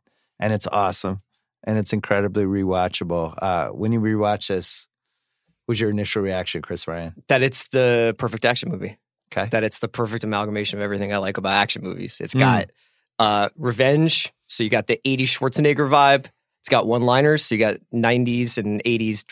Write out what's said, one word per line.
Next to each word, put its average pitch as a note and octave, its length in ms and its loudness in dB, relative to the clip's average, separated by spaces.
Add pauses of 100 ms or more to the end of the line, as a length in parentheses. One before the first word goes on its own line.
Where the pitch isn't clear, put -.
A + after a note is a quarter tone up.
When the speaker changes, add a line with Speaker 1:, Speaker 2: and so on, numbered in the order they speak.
(400)
Speaker 1:
And G#2+ 140 0
it's G2+ 120 -4
awesome. G2 540 -2 (440)
And A2 140 0
it's G2+ 140 -2
incredibly G2+ 540 0
rewatchable. F2+ 920 -2
Uh, E2+ 280 -2
when G#2+ 240 -4
you A#2 80 2
rewatch G#2 480 0
this, - 400 -4 (760)
what A#2+ 60 0
was A2 80 0
your A2 100 2
initial G#2 320 -2
reaction, F#2 400 -4
Chris - 260 -8
Ryan? E2+ 240 -8 (160)
Speaker 2:
That C3 140 4
it's - 260 -2
the A#2+ 500 2
perfect A#2 280 -2
action A#2+ 240 0
movie. F#2+ 260 -8 (360)
Speaker 1:
Okay. G2 180 -4
Speaker 2:
That A2+ 140 0
it's G#2+ 160 -4
the G#2+ 80 -6
perfect A2+ 360 -6
amalgamation G#2 540 -4
of G#2 40 -4
everything G2+ 300 -4
I G2+ 60 0
like F#2+ 180 -4
about G2 180 -2
action G2+ 280 0
movies. F#2+ 400 -8
It's - 120 -6
Speaker 1:
Mm. B2+ 60 4
Speaker 2:
got, F#2+ 300 4 (480)
uh, G#2 380 2
revenge, C#3 760 2 (140)
so - 160 -4
you A2 60 0
got A2 200 0
the A#2 200 2
eighties C3 300 0
Schwarzenegger C#3+ 500 2
vibe. C#3 380 6 (340)
It's - 80 -8
got A#2 200 4
one-liners, B2+ 560 4
so - 100 0
you G#2+ 60 2
got G#2+ 160 2 (160)
nineties A#2+ 680 0
and G#2 260 -4
eighties A2 480 0